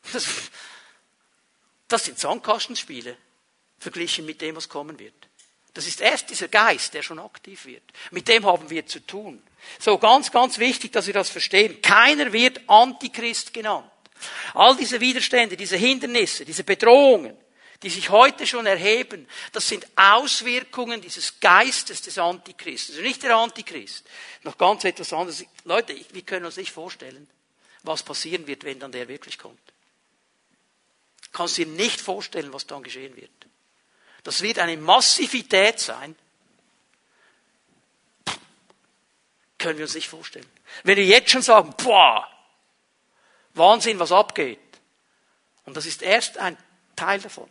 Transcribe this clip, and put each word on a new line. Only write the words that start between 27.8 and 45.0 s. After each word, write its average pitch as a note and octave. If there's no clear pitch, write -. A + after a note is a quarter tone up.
was D#3
passieren D#3+
wird, C#3
wenn C3+
dann C3
der B2
wirklich -
kommt. -
Kannst E3+
dir E3
nicht F#3
vorstellen, F#3
was C#3
dann C#3+
geschehen B2+
wird. -
Das -
wird G#3+
eine E3+
Massivität G#3+
sein. C3+
Können D#3+
wir D3+
uns D3
nicht D#3+
vorstellen. -
Wenn G3
wir G3
jetzt A3
schon B3+
sagen, F#3
boah, F3+
Wahnsinn, G#3
was E3+
abgeht. E3